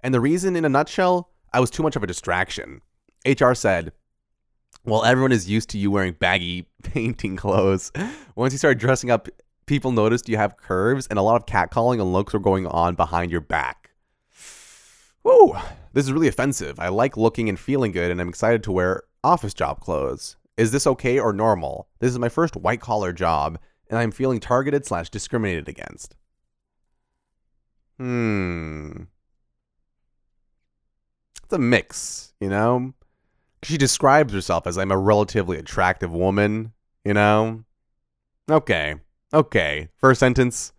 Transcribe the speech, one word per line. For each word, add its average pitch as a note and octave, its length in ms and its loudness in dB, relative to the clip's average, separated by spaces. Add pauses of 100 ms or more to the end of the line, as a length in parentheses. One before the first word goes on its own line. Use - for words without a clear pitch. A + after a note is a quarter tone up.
And C3 120 -2
the A#2+ 80 2
reason, F3 340 0
in D#3+ 100 0
a D3 40 4
nutshell, F3 600 0 (240)
I B2 60 2
was B2+ 100 2
too - 140 -6
much D3+ 120 -2
of G#2+ 80 -2
a F#2+ 40 -6
distraction. F2+ 720 -4 (440)
H C3+ 160 2
R B2+ 140 6
said, F2 380 -2 (880)
"Well, A2 200 0
everyone B2+ 280 4
is G2 180 0
used G#2+ 200 -2
to G#2+ 80 -8
you G2+ 120 0
wearing F#2+ 240 0
baggy F2 640 -2
<laughs> - 80 -20
painting A2+ 540 -6
clothes. F#2+ 540 0 (440)
Once B2+ 180 -2
you C#3 60 -8
started C#3 180 2
dressing B2 320 0
up, A2+ 200 0 (360)
people C3+ 260 -2
noticed A2+ 380 2
you A2 80 0
have G#2 200 -2
curves A2+ 500 -2
and G#2+ 100 -4
a G2 60 2
lot A2+ 140 4
of - 100 -4
catcalling A2+ 540 0
and F#2 120 0
looks G2 200 -2
were G#2+ 60 0
going F#2+ 280 0
on E2+ 280 0
behind E2+ 360 -2
your E2+ 100 -2
back." C#2+ 500 -6 (1300)
Woo! A4+ 320 10 (380)
This C3+ 120 2
is C3+ 80 -2
really D#3+ 140 2
offensive. F#2 520 -2
I F2 100 -2
like A2+ 280 0
looking A2+ 320 0
and F#2+ 80 -4
feeling C3 340 -2
good, F2 200 -2
and F2 100 -4
I'm F2+ 80 -4
excited A2+ 340 0
to G#2 80 -6
wear F#2 320 0 (200)
office C3 320 0
job C#2+ 240 -4
clothes. C#2 560 -6 (200)
Is A2 160 2
this C3+ 140 0
okay C3 340 0
or A2 140 0
normal? F#2+ 540 -2 (120)
This B2 120 0
is B2 80 -8
my A#2+ 100 -2
first D#3+ 260 0
white-collar G#2 560 -2
job, D#2+ 460 -2 (320)
and A2+ 80 -4
I'm A2+ 140 -2
feeling C3 280 -2
targeted C#3 460 -2
slash E2+ 240 -6
discriminated G2+ 580 -4
against. - 480 -18 (1800)
Hmm. F2+ 1040 -4 (2500)
It's - 100 -8
a F#3+ 40 -2
mix, - 840 -2
you G2 100 -4
know? B2 440 0 (680)
She D#3+ 140 -4
describes C#3 540 4
herself F2+ 360 -2
as, F2 100 -4
"I'm F#2+ 140 -2
a F#2+ 60 2
relatively G2 600 2
attractive F2+ 540 -2
woman," G#2 600 0 (300)
you G2+ 120 0
know? A2 480 2 (840)
Okay. E2+ 460 0 (380)
Okay. D#2 600 0
First C3 240 4
sentence. B2+ 600 2